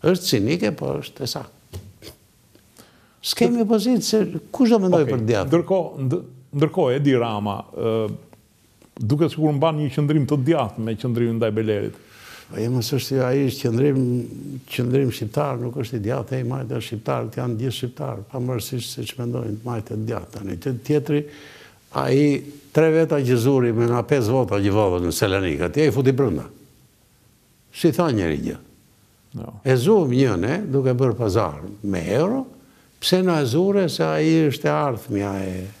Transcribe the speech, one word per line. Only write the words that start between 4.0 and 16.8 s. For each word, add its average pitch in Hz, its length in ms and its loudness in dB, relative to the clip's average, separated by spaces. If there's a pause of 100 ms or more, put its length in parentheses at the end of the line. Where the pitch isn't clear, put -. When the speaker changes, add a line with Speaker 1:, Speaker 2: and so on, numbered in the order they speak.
Speaker 1:
se 220 140 2 (340)
kush 240 160 4
do 226 140 6
mendoj 185 180 4
Speaker 2:
Okej, 131 140 2
Speaker 1:
për 117 160 -2
djathtë? 104 180 2
Speaker 2:
ndërkohë, 165 560 0
ndë-, 160 180 -2 (360)
ndërkohë, 147 400 2
Edi 143 180 4
Rama, 104 380 0 (180)
ë, 113 200 -2 (1080)
duket 147 320 2
sikur 151 220 0
mban 151 240 0
një 151 160 -2
qëndrim 147 340 2
të 147 160 2
djathtë 127 400 0
me 113 140 -4
qëndrimin 117 400 0
ndaj 110 160 0
Belerit. 107 420 -2 (480)
Speaker 1:
Po, - 160 -12
e 113 80 -2
mos 123 240 -2
është, 131 320 -2
ai 135 220 2
është 131 180 -4
qëndrim, 131 380 2 (680)
qëndrim 127 400 0
shqiptar, 131 540 -4
nuk 123 180 -6
është 120 160 -6
i 104 80 -6
djathtë, 131 320 -4
ai 127 140 -4
majtë 127 260 -6
është - 140 -8